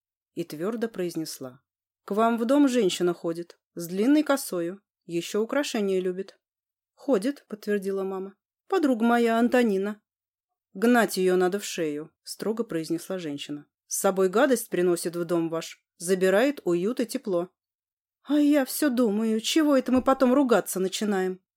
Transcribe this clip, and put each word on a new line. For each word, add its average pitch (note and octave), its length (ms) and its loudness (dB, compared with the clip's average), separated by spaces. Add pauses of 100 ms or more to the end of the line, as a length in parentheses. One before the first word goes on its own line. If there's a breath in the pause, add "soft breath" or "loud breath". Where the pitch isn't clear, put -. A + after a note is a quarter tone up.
(340)
И E3 100 -6
твёрдо G#3+ 440 -6
произнесла: D#3 720 -8 (440)
«К - 80 -10
вам A3+ 260 2
в A#3 60 -2
дом C#4 240 4
женщина F3+ 460 2
ходит, E3+ 440 -8 (160)
с E3+ 140 -8
длинной A#3+ 340 4
косою, G3 580 -4 (260)
ещё E3+ 360 -4
украшения A3 580 -2
любит». F#3 400 -8 (600)
«Ходит», C4 480 -2
подтвердила G3 560 -4
мама. F#3+ 300 -8 (340)
«Подруга C4 380 2
моя A#3 320 4
Антонина». A3 640 2 (720)
«Гнать A3+ 420 2
её F#3 200 2
надо F#3 220 0
в G3+ 60 -10
шею», D3+ 460 -6 (140)
строго A3 380 -6
произнесла E3 560 -6
женщина. D3 480 -10 (200)
«С - 140 -6
собой F#3+ 280 2
гадость A#3 400 2
приносит F3 480 0
в F3 80 -4
дом E3 240 -2
ваш, E3 340 -10 (140)
забирает F#3+ 680 2
уют F3 360 0
и A3+ 60 -2
тепло». F#3 420 -4 (760)
«А C#4+ 140 -2
я D4 280 4
всё - 240 -2
думаю, A3 500 0
чего D4 380 2
это B3 140 0
мы B3+ 100 4
потом C4 320 4
ругаться A#3+ 440 2
начинаем?» F#3 640 -2 (160)